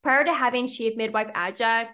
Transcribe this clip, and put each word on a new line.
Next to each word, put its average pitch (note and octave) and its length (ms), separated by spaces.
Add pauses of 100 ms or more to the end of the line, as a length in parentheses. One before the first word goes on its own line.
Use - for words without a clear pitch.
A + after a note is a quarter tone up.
prior C#4+ 200
to E4+ 80
having B3 360
Chief A3+ 280
Midwife A3 380
Aja A3+ 600